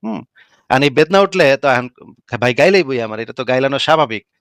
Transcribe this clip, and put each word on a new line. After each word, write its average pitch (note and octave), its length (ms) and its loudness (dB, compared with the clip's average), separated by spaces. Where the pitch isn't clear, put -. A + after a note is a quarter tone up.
হুম? A2 200 -10
And C3 120 2
এই C#3+ 80 2
বেদনা D#3+ 300 2
উঠলে F#3 360 2
তো C#3 120 -2
এখন B2 200 0
ভাই B2 140 0
গাইলেই F3+ 280 4
বই C3 180 -6
আমার, A2 200 -8
এটা A2 120 -12
তো B2+ 120 -8
গাইলানো C3 340 -2
স্বাভাবিক। C#3 480 0